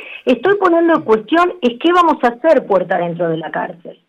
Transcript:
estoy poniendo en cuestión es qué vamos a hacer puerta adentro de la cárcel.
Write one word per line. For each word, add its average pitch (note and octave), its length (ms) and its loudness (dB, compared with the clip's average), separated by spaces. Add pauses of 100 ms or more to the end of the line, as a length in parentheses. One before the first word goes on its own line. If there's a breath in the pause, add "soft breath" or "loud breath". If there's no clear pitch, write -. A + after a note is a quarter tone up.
(260 loud breath)
estoy B3+ 320 0
poniendo E4+ 380 2
en C4+ 80 0
cuestión D#4 580 0
es A#3+ 180 -2
qué E4+ 140 2
vamos E4+ 300 4
a B3+ 40 4
hacer A#3+ 380 0
puerta F3+ 320 0
adentro E3+ 320 -4
de D#3+ 80 -2
la D#3+ 140 -8
cárcel. - 460 -10 (120)